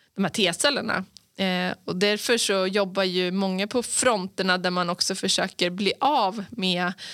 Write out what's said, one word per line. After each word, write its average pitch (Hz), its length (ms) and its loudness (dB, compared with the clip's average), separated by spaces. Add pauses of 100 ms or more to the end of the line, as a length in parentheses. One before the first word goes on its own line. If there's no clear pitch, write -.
(160)
de 190 80 0
här 175 80 0
T-cellerna. 190 760 0 (320)
Eh, 185 360 0 (120)
och 175 100 -4
därför 208 420 2
så 196 300 2
jobbar 196 360 0
ju 180 280 0
många 190 360 0
på 240 160 -2
fronterna 190 720 0
där 180 120 -2
man 180 200 0
också 185 260 -2
försöker 185 540 0
bli 190 300 0
av 226 500 2
med 180 440 0 (200)